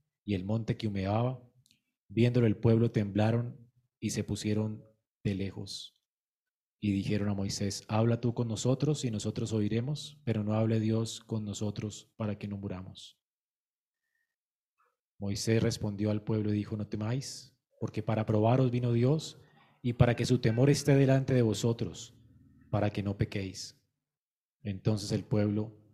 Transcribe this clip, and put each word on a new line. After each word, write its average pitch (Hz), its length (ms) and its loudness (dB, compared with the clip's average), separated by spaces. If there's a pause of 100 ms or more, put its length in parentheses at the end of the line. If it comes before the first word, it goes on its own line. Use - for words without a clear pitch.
(240)
y 104 100 -2
el 90 100 -2
monte 110 320 -2
que 110 120 -6
humeaba. 104 520 -2 (680)
Viéndolo 117 380 4
el 104 100 4
pueblo 113 340 4
temblaron 113 680 0 (440)
y 107 100 -4
se 104 140 -4
pusieron 107 600 -2 (380)
de 101 120 -2
lejos. 98 600 -8 (840)
Y 101 120 0
dijeron 101 360 -2
a 101 60 -2
Moisés, 98 540 -4
"Habla 113 320 2
tú 120 140 -2
con 120 140 -2
nosotros 131 560 0
y 123 60 -4
nosotros 107 420 -4
oiremos, 113 720 -2
pero 107 180 0
no 107 120 -2
hable 113 260 2
Dios 110 400 -2
con 107 240 -6
nosotros 104 720 -6
para 104 220 -4
que 104 100 -10
no 101 80 -6
muramos." 95 640 -12 (2000)
Moisés 104 440 0
respondió 107 480 -2
al 107 140 -2
pueblo 107 260 0
y 104 60 0
dijo, 104 200 -4
"No 104 120 -6
temáis, 113 680 -6 (220)
porque 110 240 -6
para 110 240 0
probaros 117 440 4
vino 120 220 0
Dios 127 460 2 (440)
y 120 100 0
para 117 240 6
que 117 100 0
su 123 140 4
temor 120 280 4
esté 143 280 4
delante 135 380 4
de 123 80 6
vosotros, 110 720 0 (560)
para 104 200 0
que 104 120 -4
no 101 160 -4
pequéis." 98 600 -6 (840)
Entonces 104 500 -2
el 101 120 -2
pueblo 107 520 -2 (180)